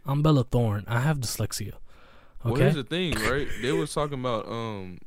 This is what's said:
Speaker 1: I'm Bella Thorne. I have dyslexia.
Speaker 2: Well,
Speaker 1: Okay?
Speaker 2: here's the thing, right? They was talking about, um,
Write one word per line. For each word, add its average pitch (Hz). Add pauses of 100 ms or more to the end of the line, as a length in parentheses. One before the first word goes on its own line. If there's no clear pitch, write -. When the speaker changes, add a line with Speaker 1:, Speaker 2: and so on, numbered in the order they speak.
Speaker 1:
I'm 143
Bella 147
Thorne. 107
I 117
have 147
dyslexia. 107 (720)
Speaker 2:
Well, 117
Speaker 1:
Okay? 139
Speaker 2:
here's 147
the 135
thing, 170
right? 113 (120)
They 123
was 160
talking 147
about, 123
um, 101